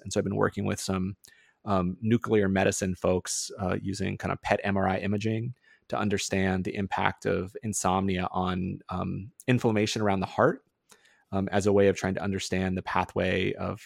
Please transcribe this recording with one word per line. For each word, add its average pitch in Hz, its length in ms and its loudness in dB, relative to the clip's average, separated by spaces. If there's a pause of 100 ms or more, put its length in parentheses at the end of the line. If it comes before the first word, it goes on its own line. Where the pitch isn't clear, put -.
And 98 100 -10
so 104 60 2
I've 98 60 -2
been 98 100 -2
working 101 300 0
with 101 140 -2
some, 95 360 -4 (480)
um, 92 360 0
nuclear 110 480 2
medicine 95 460 2
folks, - 560 -2 (100)
uh, 92 220 -2
using 98 360 -4
kind 95 140 -4
of - 120 -6
pet - 200 2
M 98 140 0
R 95 100 2
I 92 100 2
imaging 110 580 -2 (320)
to - 100 -4
understand 95 680 0
the 98 120 -4
impact 95 500 -2
of 95 380 -2
insomnia 95 680 0
on, 92 480 -2 (100)
um, 92 420 -6 (160)
inflammation 110 540 2
around 98 180 2
the 92 80 -2
heart, 139 360 2 (680)
um, 98 200 -2
as 98 140 2
a 104 80 4
way 101 140 8
of 95 100 4
trying 95 160 0
to - 80 -4
understand 92 560 -2
the 90 60 -6
pathway 92 720 0
of 95 320 -6